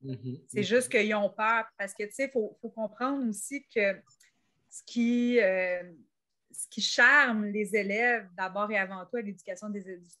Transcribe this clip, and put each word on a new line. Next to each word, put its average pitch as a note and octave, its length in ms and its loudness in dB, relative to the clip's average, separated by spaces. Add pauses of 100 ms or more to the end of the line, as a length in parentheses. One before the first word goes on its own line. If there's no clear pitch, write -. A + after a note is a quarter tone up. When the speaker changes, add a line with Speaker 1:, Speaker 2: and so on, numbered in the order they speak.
Speaker 1:
Mhm. B2+ 460 -8
Speaker 2:
C'est - 120 -4
Speaker 1:
Mhm. G3 60 2
Speaker 2:
juste B3 240 2
qu'ils G#3+ 260 2
ont G3+ 140 0
peur A3 360 0 (120)
parce G3 160 -8
que, G#3+ 100 -8
tu G#3 80 -10
sais, C4+ 180 -4
faut, A3 320 -4
faut A#3 80 -10
comprendre B3 580 -4
aussi C4 480 -8
que G3 240 2 (720)
ce - 160 -18
qui, A#3+ 560 2
euh, F#3 420 2 (680)
ce - 180 -12
qui - 120 -8
charme B3 640 4
les G#3 300 -2
élèves, G#3+ 520 0 (100)
d'abord F#3+ 340 -4
et G#3 60 0
avant F#3+ 280 -4
tout, A#3+ 120 -8
à A#3+ 40 -4
l'éducation G3+ 480 -10
des, F#3+ 300 -10 (220)